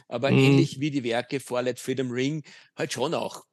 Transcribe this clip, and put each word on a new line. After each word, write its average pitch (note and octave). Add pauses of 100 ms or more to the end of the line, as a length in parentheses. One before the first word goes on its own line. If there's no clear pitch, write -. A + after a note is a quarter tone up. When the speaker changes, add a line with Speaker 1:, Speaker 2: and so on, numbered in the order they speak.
Speaker 1:
aber B2
Speaker 2:
Mhm. C3
Speaker 1:
ähnlich C#3
wie D3
die C3+
Werke A#2+
Four B2
Light B2
Freedom C3
Ring C3+ (320)
halt D3+
schon C#3
auch -